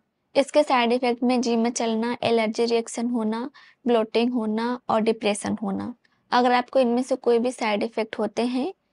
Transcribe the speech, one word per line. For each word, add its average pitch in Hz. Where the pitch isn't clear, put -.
इसके 277
साइड 247
इफेक्ट 247
में 247
जी 233
में 226
चलना, 233
एलर्जी 226
रिएक्शन 233
होना, 226
ब्लोटिंग 233
होना 233
और 220
डिप्रेशन 214
होना। 202
अगर 247
आपको 247
इनमें 240
से 262
कोई 240
भी 247
साइड 214
इफेक्ट 220
होते 220
हैं 262